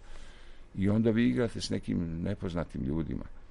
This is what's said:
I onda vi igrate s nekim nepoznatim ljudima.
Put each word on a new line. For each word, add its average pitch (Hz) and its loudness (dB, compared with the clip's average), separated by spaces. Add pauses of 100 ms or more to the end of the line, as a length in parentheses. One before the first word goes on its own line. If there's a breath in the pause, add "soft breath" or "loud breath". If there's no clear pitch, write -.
(800 loud breath)
I 95 4
onda 113 6
vi 117 6
igrate 123 0
s - -4
nekim 87 0
nepoznatim 85 -2
ljudima. 73 -2 (260 loud breath)